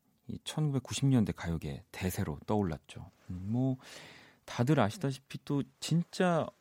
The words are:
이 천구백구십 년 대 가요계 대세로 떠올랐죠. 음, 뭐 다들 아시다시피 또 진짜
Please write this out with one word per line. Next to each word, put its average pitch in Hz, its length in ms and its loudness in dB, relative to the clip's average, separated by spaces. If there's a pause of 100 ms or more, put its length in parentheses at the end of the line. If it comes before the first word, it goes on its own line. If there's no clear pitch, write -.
(280)
이 - 160 -10
천구백구십 139 640 -2
년 123 180 6
대 85 60 2
가요계 80 600 -4
대세로 87 560 -2
떠올랐죠. 98 600 -2 (200)
음, 90 180 -8
뭐 131 300 0 (680)
다들 139 340 2
아시다시피 131 680 -2
또 143 180 0 (160)
진짜 170 680 2 (160)